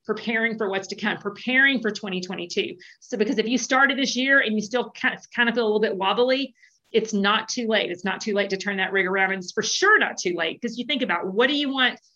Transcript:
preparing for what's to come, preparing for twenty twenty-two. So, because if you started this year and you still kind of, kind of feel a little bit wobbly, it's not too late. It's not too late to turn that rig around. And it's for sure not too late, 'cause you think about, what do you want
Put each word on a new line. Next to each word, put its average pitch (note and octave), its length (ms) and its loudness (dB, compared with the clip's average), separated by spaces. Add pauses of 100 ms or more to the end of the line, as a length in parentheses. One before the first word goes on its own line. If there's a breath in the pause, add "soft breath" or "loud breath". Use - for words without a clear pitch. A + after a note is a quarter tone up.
preparing A3+ 500 -2
for G#3+ 140 -2
what's F#3+ 200 -4
to G3+ 60 -6
come, G3+ 220 -2
preparing C4 640 2
for A3 80 -2
twenty F#3 320 -6
twenty-two. F3+ 540 -6 (240 loud breath)
So, - 180 -8
because G#3 220 0
if A3 80 2
you B3 100 2
started C4 400 2
this C4 180 0
year C4+ 260 4
and G#3+ 120 0
you G#3+ 80 0
still A#3 300 -2
kind - 240 -4
of, - 100 -18 (100)
kind A#3 140 2
of A3+ 60 0
feel A#3+ 80 0
a - 20 2
little G#3+ 140 2
bit G3 180 0
wobbly, B3 560 2 (380 soft breath)
it's A3 220 0
not G3+ 360 2
too A#3+ 160 -4
late. G#3+ 240 2
It's F3 160 -8
not F#3+ 160 -4
too G#3 140 -2
late G3 160 0
to F#3+ 60 -4
turn G3 200 -4
that F#3+ 140 -2
rig F#3+ 160 2
around. F#3+ 240 2
And F#3+ 100 -4
it's F3+ 120 -12
for G#3+ 100 -2
sure G#4 340 4
not - 220 0
too F3+ 160 -2
late, E3 260 -4
'cause A#3 160 -6
you B3 80 -6
think C#4 160 -2
about, F#3 320 -2
what A#3 140 4
do D4 80 0
you C#4+ 180 -2
want B3+ 260 0 (160)